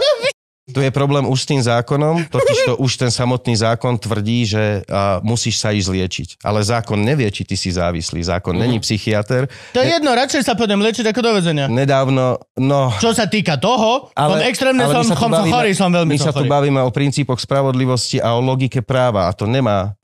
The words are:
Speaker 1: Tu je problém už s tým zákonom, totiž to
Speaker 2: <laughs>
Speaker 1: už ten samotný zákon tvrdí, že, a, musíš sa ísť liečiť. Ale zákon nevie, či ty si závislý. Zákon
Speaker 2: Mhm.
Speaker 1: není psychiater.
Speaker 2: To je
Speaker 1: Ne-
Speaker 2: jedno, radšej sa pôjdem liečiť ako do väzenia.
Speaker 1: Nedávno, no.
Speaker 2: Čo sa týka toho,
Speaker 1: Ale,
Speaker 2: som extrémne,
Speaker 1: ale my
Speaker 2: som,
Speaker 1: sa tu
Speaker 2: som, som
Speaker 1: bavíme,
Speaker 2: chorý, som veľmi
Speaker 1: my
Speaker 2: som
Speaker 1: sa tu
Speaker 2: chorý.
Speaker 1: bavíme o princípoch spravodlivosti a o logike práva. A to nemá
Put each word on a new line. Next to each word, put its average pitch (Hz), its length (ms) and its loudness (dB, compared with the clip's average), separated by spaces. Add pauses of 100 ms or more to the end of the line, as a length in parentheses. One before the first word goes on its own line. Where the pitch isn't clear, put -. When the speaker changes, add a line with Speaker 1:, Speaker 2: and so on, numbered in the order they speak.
(680)
Speaker 1:
Tu 135 160 0
je 127 80 0
problém 139 320 0
už 127 140 0
s - 100 -8
tým 147 80 2
zákonom, 143 720 0
totiž 480 340 2
to 127 160 2
Speaker 2:
<laughs> 135 60 0
Speaker 1:
už 120 100 0
ten 123 140 0
samotný 123 480 0
zákon 117 400 0
tvrdí, 110 480 -2
že, 104 400 -2
a, 98 340 0
musíš 113 380 -2
sa 110 160 -2
ísť 95 160 0
liečiť. 92 400 -4 (120)
Ale 104 200 0
zákon 113 340 -2
nevie, 131 320 0
či 101 140 -6
ty 92 160 -6
si 92 160 -4
závislý. 85 480 -4
Zákon 87 320 -2
Speaker 2:
Mhm. - 80 -2
Speaker 1:
není 120 160 0
psychiater. 110 720 -2 (240)
Speaker 2:
To 247 80 0
je 262 80 2
Speaker 1:
Ne- 339 80 2
Speaker 2:
jedno, 294 160 0
radšej 262 320 0
sa 247 80 0
pôjdem 202 240 0
liečiť 220 320 0
ako 226 120 -2
do 226 120 2
väzenia. 165 320 0
Speaker 1:
Nedávno, 131 720 2 (160)
no. 135 420 2
Speaker 2:
Čo 233 220 0
sa 226 80 2
týka 170 320 0
toho, 226 560 0
Speaker 1:
Ale, 147 240 2
Speaker 2:
som 156 80 0
extrémne, 262 400 0
Speaker 1:
ale - 80 2
my - 20 2
Speaker 2:
som, - 80 2
Speaker 1:
sa 233 40 2
tu 170 100 2
Speaker 2:
som, - 20 -
som 233 140 2
Speaker 1:
bavíme, 180 180 2
Speaker 2:
chorý, 196 220 2
som 185 160 2
veľmi 175 180 2
Speaker 1:
my 147 120 2
Speaker 2:
som - 20 0
Speaker 1:
sa 147 100 0
tu 135 60 -2
Speaker 2:
chorý. 131 140 0
Speaker 1:
bavíme 143 280 2
o 127 120 2
princípoch 135 480 0
spravodlivosti 131 800 0
a 113 120 0
o 120 80 2
logike 131 400 0
práva. 120 460 2
A 90 80 0
to 104 160 -4
nemá 104 540 0